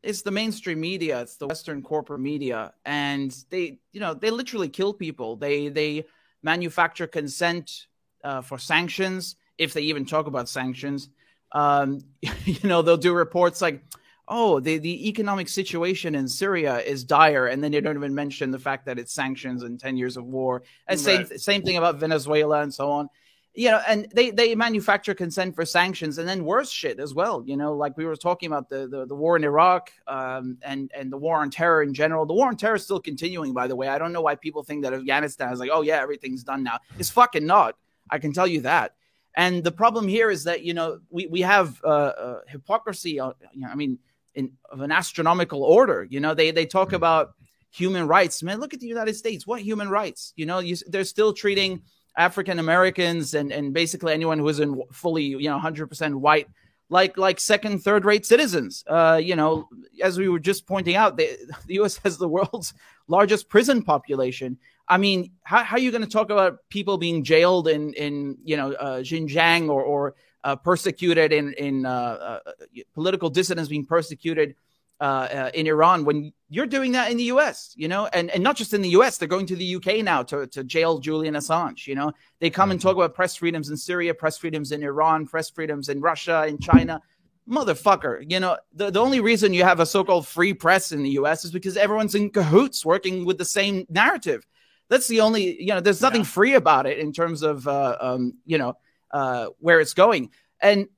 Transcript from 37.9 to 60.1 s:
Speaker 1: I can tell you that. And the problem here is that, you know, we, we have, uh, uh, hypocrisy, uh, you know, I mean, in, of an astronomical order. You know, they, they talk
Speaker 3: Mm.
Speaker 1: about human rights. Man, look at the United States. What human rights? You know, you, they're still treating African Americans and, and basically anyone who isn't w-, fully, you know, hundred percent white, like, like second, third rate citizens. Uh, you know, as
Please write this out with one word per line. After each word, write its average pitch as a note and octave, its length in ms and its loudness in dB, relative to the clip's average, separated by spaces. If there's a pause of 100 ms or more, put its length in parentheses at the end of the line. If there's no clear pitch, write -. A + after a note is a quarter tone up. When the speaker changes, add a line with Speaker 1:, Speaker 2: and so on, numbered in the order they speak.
Speaker 1:
I D3+ 120 -4
can D3+ 120 -4
tell F3+ 140 2
you E3 140 0
that. B2+ 340 0 (400)
And F3+ 300 0
the E3+ 80 0
problem A3 340 2
here A3 240 2
is D3+ 140 -4
that, E3+ 180 -4
you E3+ 100 -6
know, E3 280 -6 (100)
we, F3 160 -6
we E3 140 -2
have, F#3 440 2
uh, - 20 0
uh, C#3 600 0
hypocrisy, E3+ 720 -6
uh, C3 140 -6 (200)
you C3+ 100 -14
know, B2 60 -12
I E2+ 60 -12
mean, C3+ 240 -4 (380)
in, C3 160 -6 (180)
of C3+ 100 -16
an C#3+ 120 -4
astronomical E3 720 0
order. E3 440 6
You C#3 120 -6
know, D#3 140 -2
they, D#3+ 180 4
they D#3+ 140 0
talk F#3+ 240 0
Speaker 3:
Mm. G3 40 -2
Speaker 1:
about D#3+ 400 2 (360)
human F3+ 360 -2
rights. F3 380 2
Man, G3+ 160 -6
look C#4+ 140 -10
at B3+ 60 -16
the A#3+ 60 -14
United A3+ 280 -4
States. A3 300 -6
What A3+ 160 -6
human G#3 280 -4
rights? G3 480 -4
You D#3 100 -6
know, F#3 140 -2
you, F3 160 -4 (100)
they're F#3+ 180 -2
still G#3 280 2
treating G3 500 -2 (340)
African F3+ 420 0
Americans E3+ 760 2
and, C#3+ 180 -2
and C#3+ 200 -4
basically E3 400 -2
anyone D#3+ 280 0
who D3 80 2
isn't D3 200 0
w-, C3 220 -6
fully, D#3+ 320 -2
you C#3 260 -4
know, C#3+ 120 -2
hundred D#3 260 -6
percent D3 320 -6
white, D3 300 4 (400)
like, F#3 280 4
like F#3+ 220 2
second, G#3 460 0
third G3+ 200 4
rate G#3 220 4
citizens. F#3 600 4
Uh, D#3+ 340 6
you F3 140 0
know, D#3 320 0 (340)
as F3+ 160 2